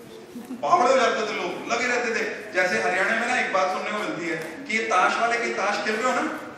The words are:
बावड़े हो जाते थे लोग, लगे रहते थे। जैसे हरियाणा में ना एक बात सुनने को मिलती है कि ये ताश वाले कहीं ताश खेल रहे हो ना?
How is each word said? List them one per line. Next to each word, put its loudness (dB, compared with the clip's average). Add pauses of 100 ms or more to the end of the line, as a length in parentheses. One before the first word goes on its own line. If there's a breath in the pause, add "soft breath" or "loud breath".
(600)
बावड़े 6
हो 6
जाते 4
थे -2
लोग, -4
लगे 0
रहते 0
थे। -4
जैसे 2
हरियाणा 2
में -2
ना 0
एक 0
बात 4
सुनने -2
को -2
मिलती -4
है -2
कि -6
ये 0
ताश 2
वाले 2
कहीं -2
ताश 0
खेल 0
रहे 0
हो 0
ना? 0 (300)